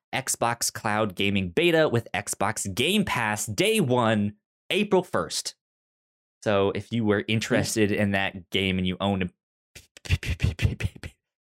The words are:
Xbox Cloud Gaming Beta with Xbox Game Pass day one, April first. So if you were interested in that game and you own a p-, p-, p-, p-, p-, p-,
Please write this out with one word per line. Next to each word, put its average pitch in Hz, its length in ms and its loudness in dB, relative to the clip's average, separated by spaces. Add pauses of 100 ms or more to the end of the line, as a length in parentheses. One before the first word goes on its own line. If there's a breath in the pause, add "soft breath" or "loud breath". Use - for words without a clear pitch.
(140)
Xbox - 580 -2
Cloud 107 440 -2
Gaming 98 340 0
Beta 160 400 4
with 117 240 -2
Xbox 98 600 -4
Game 170 320 0
Pass 107 400 -2
day 202 340 0
one, 113 540 2 (360)
April 190 340 2
first. - 520 -6 (880)
So 98 320 2
if - 160 -10
you 113 140 -2
were 104 220 2
interested 110 640 2
in 101 200 0
that 98 380 -4
game 95 280 0
and 92 80 0
you 90 140 -2
own 98 240 0
a - 20 -2 (500)
p-, - 60 -20 (220)
p-, - 140 -2 (180)
p-, - 180 0
p-, - 220 0
p-, - 140 -4 (120)
p-, - 120 -16 (300)